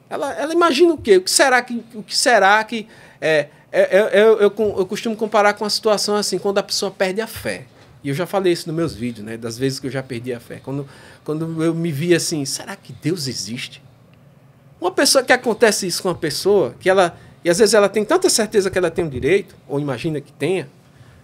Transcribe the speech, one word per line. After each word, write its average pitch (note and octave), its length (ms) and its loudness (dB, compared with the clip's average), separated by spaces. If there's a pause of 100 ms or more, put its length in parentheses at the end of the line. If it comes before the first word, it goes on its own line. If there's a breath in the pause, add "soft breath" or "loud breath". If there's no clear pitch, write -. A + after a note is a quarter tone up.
Ela, C#4 240 -6
ela D4+ 200 -4
imagina E4+ 400 4
o C#4+ 40 -4
quê? G3 200 6
O F#3 40 6
que F#3 100 -6
será B3+ 300 4
que, A#3+ 220 -10 (120)
o G#3 80 -14
que - 120 -12
será G#3+ 480 4
que, G#3+ 240 -8 (320 loud breath)
é, D3+ 280 0 (240 soft breath)
é, F#3 260 2
é, G3+ 240 4
eu, A3 180 6
eu, G3+ 140 4 (240)
eu F#3+ 80 0
costumo G#3+ 300 -6
comparar G#3 400 2
com G#3+ 100 -6
a G#3 40 -4
situação G#3 460 -2
assim, G3+ 220 -4
quando G3+ 220 -2
a G3 40 -2
pessoa G3 280 -6
perde F#3+ 280 -4
a A3 80 -6
fé. G2 380 -10 (380 soft breath)
E C#3 60 -6
eu C#3 60 -4
já E3+ 120 -4
falei F#3+ 260 0
isso E3+ 140 -6
nos D#3+ 80 -6
meus D#3+ 180 -2
vídeos, A2+ 320 -8
né? A2+ 120 -10
Das A2+ 200 -10
vezes C3+ 220 -2
que C#3 80 -10
eu A#2+ 40 -6
já C3 120 -6
perdi B2 300 -10
a A#2 60 -8
fé. A2+ 240 -18
Quando, C#3 240 -8 (360 loud breath)
quando D#3+ 400 -6
eu E3 100 0
me E3 180 -4
vi E3+ 220 0
assim, D#3 320 -2
"Será G3 300 -10
que - 160 -20 (100)
Deus D3+ 260 -4
existe?" A#2 540 -10 (1000)
Uma F4+ 120 -2
pessoa C4+ 320 2
que C4+ 80 0
acontece A3 560 2
isso - 160 -6
com F#3+ 60 0
uma E3 60 -2
pessoa, D#3+ 640 0
que F3+ 100 0
ela, F#3 280 2 (260 loud breath)
e E3+ 60 0
às F3 80 2
vezes G#3+ 160 6
ela G3+ 140 6
tem G#3 160 -2
tanta F4 260 2
certeza G#3 400 0
que F#3 80 -4
ela F3 140 0
tem E3+ 140 -4
o D#3 40 -6
direito, C#3+ 460 -2 (120)
ou C#3+ 120 -4
imagina D3 400 -4
que - 140 -14
tenha, D#3+ 340 -4 (560 soft breath)